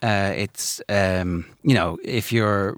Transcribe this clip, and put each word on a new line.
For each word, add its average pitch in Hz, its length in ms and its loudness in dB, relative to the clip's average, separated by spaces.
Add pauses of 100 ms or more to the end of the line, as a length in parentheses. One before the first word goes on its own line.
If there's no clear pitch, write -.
Uh, 98 320 2
it's, - 540 -6
um, 92 560 0 (180)
you 139 120 4
know, 82 280 0
if - 300 -4
you're 104 460 2